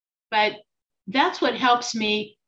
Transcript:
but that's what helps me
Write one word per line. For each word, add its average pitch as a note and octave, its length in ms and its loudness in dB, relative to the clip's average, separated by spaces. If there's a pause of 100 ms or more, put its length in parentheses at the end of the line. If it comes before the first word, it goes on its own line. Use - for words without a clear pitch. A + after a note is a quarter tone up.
(300)
but G#3+ 220 2 (560)
that's D#4 320 0
what A#3+ 160 0
helps A#3+ 380 0
me G#3+ 540 -4